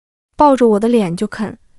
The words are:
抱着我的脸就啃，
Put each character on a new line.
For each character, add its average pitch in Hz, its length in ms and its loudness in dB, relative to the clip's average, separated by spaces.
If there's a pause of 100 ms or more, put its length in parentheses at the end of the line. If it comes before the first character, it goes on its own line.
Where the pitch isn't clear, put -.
(360)
抱 285 200 4
着 240 140 2
我 208 100 2
的 226 100 -2
脸 202 260 -2
就 208 120 -6
啃， - 320 -10 (200)